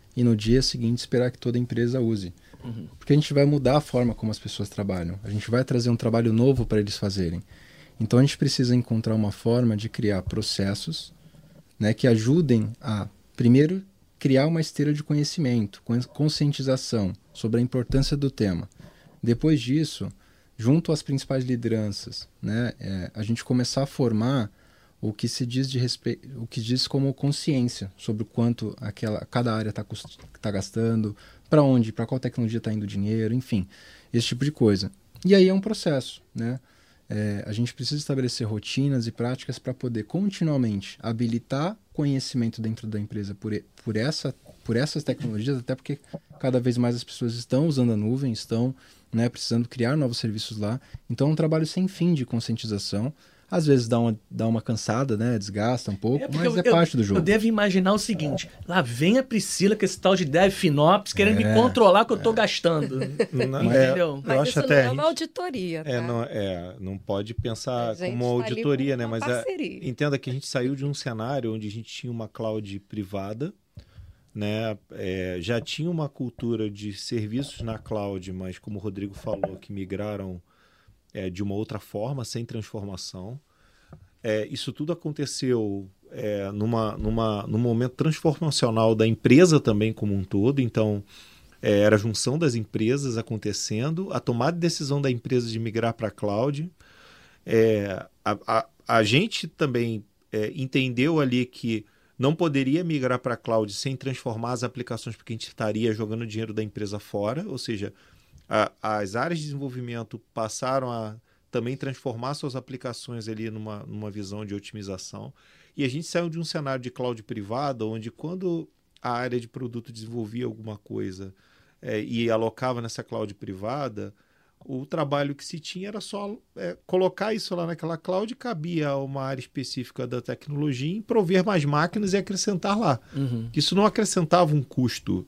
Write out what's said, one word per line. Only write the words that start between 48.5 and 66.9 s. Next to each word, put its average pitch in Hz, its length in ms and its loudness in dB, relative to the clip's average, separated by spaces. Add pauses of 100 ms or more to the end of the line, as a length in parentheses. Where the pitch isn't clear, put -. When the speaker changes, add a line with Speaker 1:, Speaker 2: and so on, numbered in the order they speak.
Speaker 1:
né, 117 160 2
precisando 117 400 -2
criar 123 300 0
novos 123 220 0
serviços 110 380 -4
lá. 104 220 -2 (300)
Então 135 180 0
é 156 40 4
um 156 40 2
trabalho 160 300 2
sem 185 220 0
fim 175 260 2
de 135 120 0
conscientização. 113 880 -4 (400)
Às 165 140 2
vezes 131 220 6
dá 120 100 4
uma, 117 180 2 (140)
dá 113 160 -2
uma 113 140 2
cansada, 117 560 0
né? 117 200 0
Desgasta 104 540 -2
um 98 60 -4
pouco, 131 260 0
Speaker 2:
É, 285 60 -4
porque 143 80 -4 (100)
Speaker 1:
mas 233 80 2
Speaker 2:
eu, 180 60 2
Speaker 1:
é - 100 0
parte 170 240 6
do 120 60 4
Speaker 2:
eu, 104 60 2
Speaker 1:
jogo. 98 120 4
Speaker 2:
eu - 20 4
devo 208 240 4
imaginar 202 460 4
o 214 80 4
seguinte, 151 500 -4 (160)
lá 180 160 2
vem 143 360 4
a 262 60 4
Priscila 208 520 0
com - 80 -2
esse 185 160 -2
tal 190 160 4
de 180 80 2
dev 175 300 4
finops 165 580 4
querendo 208 240 4
me 220 80 4
Speaker 1:
É, 214 100 4
Speaker 2:
controlar 220 500 8
o - 20 0
que 247 80 0
eu 196 100 2
tô 226 80 4
Speaker 1:
é. 220 40 -2
Speaker 2:
gastando. 160 600 2 (360)
Speaker 3:
Não, 131 280 0
Speaker 2:
Entendeu? 117 120 4
Speaker 3:
é, 131 260 6
eu 139 260 -2
Speaker 4:
Mas - 140 4
Speaker 3:
acho - 120 2
Speaker 4:
isso 156 100 2
Speaker 3:
até - 140 4
Speaker 4:
não 139 60 10
é 127 60 4
Speaker 3:
a 127 60 0
Speaker 4:
uma 139 100 0
Speaker 3:
gente 320 200 0
Speaker 4:
auditoria, 254 640 -6
Speaker 3:
É, 123 140 -2
Speaker 4:
tá? - 80 0
Speaker 3:
não, 117 160 -2
é, 92 560 -4
não 95 180 -8